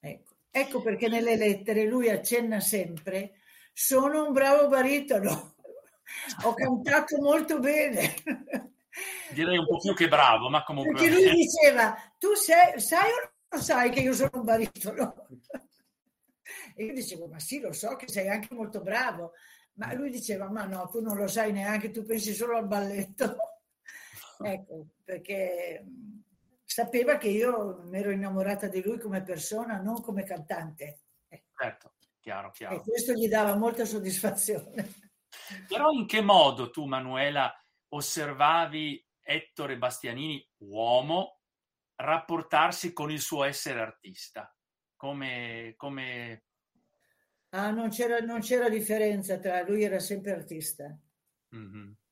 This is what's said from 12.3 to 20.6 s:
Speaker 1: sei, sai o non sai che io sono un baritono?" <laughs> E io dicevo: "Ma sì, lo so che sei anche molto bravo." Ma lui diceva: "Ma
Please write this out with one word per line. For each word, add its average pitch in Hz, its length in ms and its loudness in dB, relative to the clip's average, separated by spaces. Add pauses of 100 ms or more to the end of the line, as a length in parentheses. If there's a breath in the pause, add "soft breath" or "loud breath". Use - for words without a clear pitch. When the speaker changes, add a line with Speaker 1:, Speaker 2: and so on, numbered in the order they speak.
Speaker 1:
sei, 339 460 8
sai 359 280 4
o 480 240 0 (180)
non 294 120 -4
sai 247 280 4
che 262 100 0
io 262 120 2
sono 269 220 2
un 247 100 -6
baritono?" - 840 -2
<laughs> - 420 -16 (1040 loud breath)
E 214 100 -8
io 220 80 -8
dicevo: 175 360 -10
"Ma 156 100 -16
sì, 262 220 -8
lo 202 120 -6
so 226 240 -6
che 254 120 -14
sei 196 200 -2
anche 208 260 -6
molto 214 260 -8
bravo." 190 520 -4 (420 soft breath)
Ma 214 200 -8
lui 277 160 -6
diceva: 196 400 -6
"Ma 214 140 -6